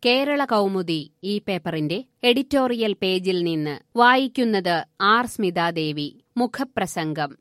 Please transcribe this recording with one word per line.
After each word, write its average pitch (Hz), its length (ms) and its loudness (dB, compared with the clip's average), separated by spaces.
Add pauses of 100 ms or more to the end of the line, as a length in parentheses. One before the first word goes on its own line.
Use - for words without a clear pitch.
കേരള 277 420 2
കൗമുദി 190 540 0 (240)
ഈ 202 160 -4
പേപ്പറിന്റെ 170 600 -4 (240)
എഡിറ്റോറിയൽ 247 720 2
പേജിൽ 185 480 0
നിന്ന് 156 320 -2 (220)
വായിക്കുന്നത് 233 800 2 (300)
ആർ 233 200 4
സ്മിതാദേവി. 170 840 -2 (280)
മുഖപ്രസംഗം. 180 960 -4 (100)